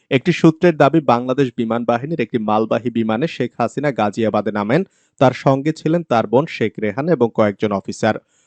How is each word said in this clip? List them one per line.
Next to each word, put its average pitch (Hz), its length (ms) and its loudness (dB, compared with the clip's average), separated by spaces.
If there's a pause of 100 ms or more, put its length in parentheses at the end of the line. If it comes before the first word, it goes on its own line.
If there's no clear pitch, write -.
একটি 139 220 0
সূত্রের 160 460 4
দাবি, 143 220 4
বাংলাদেশ 127 580 0
বিমান 117 280 -2
বাহিনীর 127 340 -2
একটি 120 180 -4
মালবাহী 110 520 -2
বিমানে 113 380 -2
শেখ 123 300 -6
হাসিনা 135 340 -4
গাজিয়াবাদে 107 600 -2
নামেন। 107 340 0 (340)
তার 131 120 6
সঙ্গে 139 420 0
ছিলেন 165 300 -2
তার 113 240 0
বোন 123 220 2
শেখ - 300 -4
রেহান 107 300 -4
এবং 120 240 2
কয়েকজন 104 380 0
অফিসার। 104 440 -2 (320)